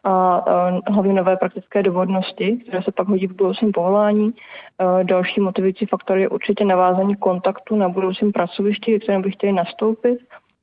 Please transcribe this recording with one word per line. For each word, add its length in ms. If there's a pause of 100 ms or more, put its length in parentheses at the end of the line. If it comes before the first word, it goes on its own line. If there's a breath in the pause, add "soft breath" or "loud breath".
A, 420
eh, 460
hlavně 200
nové 240
praktické 460
dovednosti, 720
které 260
se 100
pak 160
hodí 180
v 100
budoucím 360
povolání. 580
Eh, 760
další 360
motivující 460
faktor 320
je 100
určitě 360
navázání 520
kontaktu 600
na 120
budoucím 440
pracovišti, 680
kterém 220
by 80
chtěli 220
nastoupit, 640 (440 loud breath)